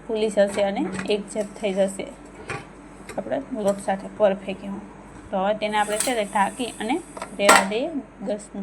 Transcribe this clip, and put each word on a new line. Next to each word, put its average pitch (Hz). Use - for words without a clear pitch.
ફૂલી 220
જશે 202
અને 208
એક 202
જેપ 208
થઈ 202
જશે 196
આપણા 226
લોટ 196
સાથે 196
પરફેક્ટ 196
એવું. 202
તો 190
હવે 202
તેને 214
આપણે 208
છે 262
તે 208
ઢાંકી 208
અને 226
રહેવા 202
દઈએ 269
દસ 208